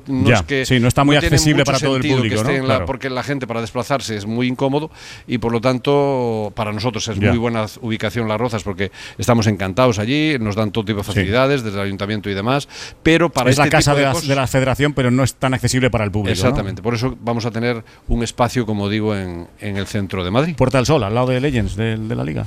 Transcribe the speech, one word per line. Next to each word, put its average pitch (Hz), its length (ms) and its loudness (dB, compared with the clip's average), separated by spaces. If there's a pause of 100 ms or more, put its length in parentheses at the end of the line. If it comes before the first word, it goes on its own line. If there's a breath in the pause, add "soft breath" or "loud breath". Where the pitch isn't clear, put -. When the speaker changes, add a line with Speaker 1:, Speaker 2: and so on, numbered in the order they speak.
Speaker 1:
no 131 220 2
Speaker 2:
Ya, 123 60 6
Speaker 1:
es 98 80 4
que 131 220 -2
Speaker 2:
sí, 127 140 2
no 120 80 4
está 139 160 4
muy 143 120 6
Speaker 1:
no 147 60 4
tiene 160 140 2
Speaker 2:
accesible 147 260 4
Speaker 1:
mucho - 40 4
Speaker 2:
para 135 140 2
todo 135 180 2
el 127 40 0
Speaker 1:
sentido 135 160 2
que 113 120 2
Speaker 2:
público, 107 120 0
Speaker 1:
esté 135 120 0
Speaker 2:
¿no? 135 60 0
Speaker 1:
en 131 80 -2
la, 131 80 2
Speaker 2:
Claro. - 100 -2
Speaker 1:
porque 131 240 -6
la 127 140 -4
gente 135 240 -4
para 113 140 -4
desplazarse 117 540 -4
es 101 100 -8
muy 117 220 0
incómodo 135 420 -2 (380 loud breath)
y, 123 120 -2
por 117 120 -2
lo 117 100 0
tanto, 127 960 0
para 107 160 -4
nosotros 107 360 -4
es 101 120 -4
Speaker 2:
Ya. 101 100 4
Speaker 1:
muy 120 80 2
buena 113 280 0 (160)
ubicación 110 460 -4
Las 107 120 -2
Rozas, 113 240 -2
porque 95 280 -4 (260 loud breath)
estamos 113 300 2
encantados 101 520 2
allí, 147 400 0
nos 104 160 -2
dan 107 160 0
todo 110 140 -4
tipo 104 140 -2
de 101 40 -4
Speaker 2:
Sí. 104 80 -6
Speaker 1:
facilidades 120 520 2
desde 101 160 -4
el 98 60 -2
ayuntamiento 101 440 -4
y 101 40 -2
demás, 117 340 -2 (360 loud breath)
pero 165 260 4
para 127 200 2
Speaker 2:
Es 127 80 4
la 147 80 4
Speaker 1:
este 147 120 2
Speaker 2:
casa 143 140 4
Speaker 1:
tipo 143 60 4
Speaker 2:
de 143 40 2
Speaker 1:
de 139 60 4
Speaker 2:
la, 135 60 2
Speaker 1:
cosas 131 140 -4
Speaker 2:
de 135 80 2
la 131 120 0
federación, 131 460 2
pero 123 180 2
no 131 120 4
es 120 120 0
tan 131 180 0
accesible 127 360 2
para 107 140 0
el 101 80 -2
público, 104 180 0
¿no? 110 40 0
Speaker 1:
Exactamente, 98 480 -2
por 120 140 -2
eso 120 260 -2
vamos 117 240 -2
a 120 60 -2
tener 113 320 -4 (240 loud breath)
un 117 160 0
espacio, 120 420 0
como 101 240 -2
digo, 107 260 0
en, 87 320 -8 (120)
en 101 180 -6
el 95 100 -4
centro 98 360 -4
de 90 80 -2
Madrid. 147 240 0
Speaker 2:
Puerta 127 220 2
del 123 80 2
Sol, 120 180 2
al 101 100 -2
lado 127 140 2
de 127 140 0
Legends, 113 340 -2
de, 110 220 -2
de 110 180 -6
la 123 80 -4
Liga. 120 240 -4